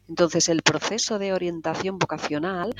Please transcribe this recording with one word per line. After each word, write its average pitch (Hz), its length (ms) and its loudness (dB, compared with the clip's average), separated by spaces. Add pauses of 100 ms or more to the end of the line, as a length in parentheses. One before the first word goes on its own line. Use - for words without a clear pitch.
Entonces, 165 400 4
el 160 140 2
proceso 202 560 0
de 196 140 0
orientación 175 640 -2
vocacional 175 800 -2